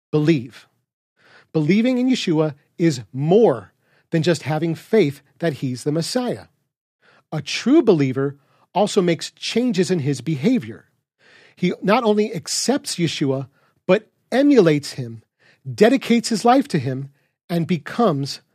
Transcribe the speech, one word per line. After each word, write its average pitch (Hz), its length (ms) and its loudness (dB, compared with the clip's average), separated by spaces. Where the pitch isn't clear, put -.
believe. 151 560 0
Believing 214 480 0
in 254 100 0
Yeshua 156 460 0
is 156 240 0
more 151 640 2
than 160 140 0
just 165 200 0
having 156 320 -2
faith 165 460 0
that 165 140 -2
he's 123 300 -6
the 147 80 -4
Messiah. 165 540 -4
A 151 100 -6
true 294 400 0
believer 139 560 2
also 196 280 0
makes 170 300 -2
changes 220 580 -2
in 185 100 0
his 139 220 -2
behavior. 156 680 -2
He 175 260 -2
not 220 220 2
only 214 300 0
accepts - 640 -4
Yeshua, 139 520 -2
but 208 240 0
emulates 220 640 4
him, 117 300 -12
dedicates 233 560 2
his 226 160 -2
life 254 240 4
to 165 100 -2
him, 135 300 -8
and 170 160 -2
becomes 151 760 -2